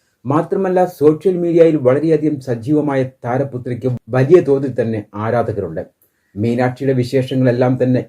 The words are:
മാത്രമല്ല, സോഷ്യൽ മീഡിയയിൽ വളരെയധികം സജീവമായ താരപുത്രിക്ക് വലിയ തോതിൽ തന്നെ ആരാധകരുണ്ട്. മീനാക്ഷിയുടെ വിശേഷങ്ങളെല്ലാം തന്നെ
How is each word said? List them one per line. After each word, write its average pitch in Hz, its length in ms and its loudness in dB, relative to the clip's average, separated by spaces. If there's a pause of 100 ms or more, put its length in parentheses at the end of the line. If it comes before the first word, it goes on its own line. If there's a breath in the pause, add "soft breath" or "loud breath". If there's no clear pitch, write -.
(260)
മാത്രമല്ല, 180 600 0
സോഷ്യൽ 156 520 0
മീഡിയയിൽ 165 400 4
വളരെയധികം 151 640 2
സജീവമായ 135 640 -2 (220)
താരപുത്രിക്ക് 127 640 -4 (200)
വലിയ 135 300 6
തോതിൽ 139 340 0
തന്നെ 113 260 -2 (160)
ആരാധകരുണ്ട്. 104 680 -4 (540)
മീനാക്ഷിയുടെ 123 580 -2
വിശേഷങ്ങളെല്ലാം 127 840 0
തന്നെ 127 340 0